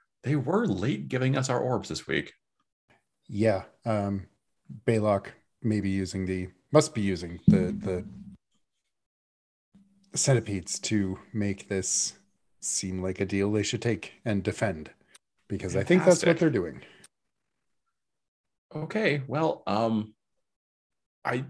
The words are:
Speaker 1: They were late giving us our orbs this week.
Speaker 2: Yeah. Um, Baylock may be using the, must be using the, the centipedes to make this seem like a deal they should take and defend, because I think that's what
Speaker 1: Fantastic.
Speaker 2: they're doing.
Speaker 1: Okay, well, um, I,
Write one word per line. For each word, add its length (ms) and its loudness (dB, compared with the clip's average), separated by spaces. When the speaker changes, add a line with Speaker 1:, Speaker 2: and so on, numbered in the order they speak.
Speaker 1:
They 120 0
were 300 0
late 420 -2
giving 280 0
us 120 0
our 120 0
orbs 280 -2
this 180 -8
week. 280 -2
Speaker 2:
Yeah. 340 2
Um, 400 -2
Baylock 420 2
may 180 0
be 100 -2
using 360 -2
the, 220 -4
must 220 4
be 60 -2
using 460 -2
the, 260 6
the 320 -4
centipedes 640 0
to 380 0
make 360 -2
this 500 -2
seem 420 -4
like 180 -4
a 60 0
deal 260 0
they 100 2
should 200 -4
take 320 -4
and 180 0
defend, 480 -4
because 280 -4
I 80 2
think 200 6
that's 120 8
what 200 4
Speaker 1:
Fantastic. 40 -4
Speaker 2:
they're 100 4
doing. 320 -2
Speaker 1:
Okay, 520 -2
well, 400 -2
um, 480 0
I, 260 -2